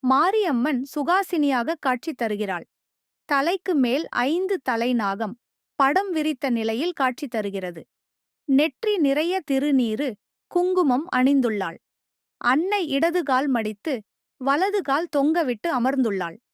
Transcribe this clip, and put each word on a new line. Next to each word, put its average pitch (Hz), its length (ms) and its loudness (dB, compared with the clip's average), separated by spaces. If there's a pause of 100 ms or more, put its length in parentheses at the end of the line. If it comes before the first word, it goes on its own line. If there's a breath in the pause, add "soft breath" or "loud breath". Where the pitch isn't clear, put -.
மாரியம்மன் 277 920 2
சுகாசினியாக 294 840 0
காட்சி 254 320 -2
தருகிறாள். 202 540 -4 (580)
தலைக்கு 320 500 0
மேல் 269 340 0
ஐந்து 349 500 -2
தலை 247 360 -2
நாகம் 214 440 -2 (360)
படம் 339 380 2
விரித்த 302 380 -2
நிலையில் 233 420 -2
காட்சி 262 360 -2
தருகிறது. 190 580 -6 (580)
நெற்றி 320 540 2
நிறைய 320 420 2
திருநீறு, 269 760 0 (320)
குங்குமம் 349 600 2 (100)
அணிந்துள்ளாள். 240 600 2 (600)
அன்னை 339 520 0
இடது 311 340 0
கால் 277 260 0
மடித்து, 226 540 -2 (340)
வலது 339 460 0
கால் 285 340 -2
தொங்கவிட்டு 285 520 0
அமர்ந்துள்ளாள். 233 680 0 (180)